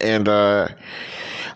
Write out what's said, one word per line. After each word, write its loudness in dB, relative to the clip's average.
and, 0
uh, 4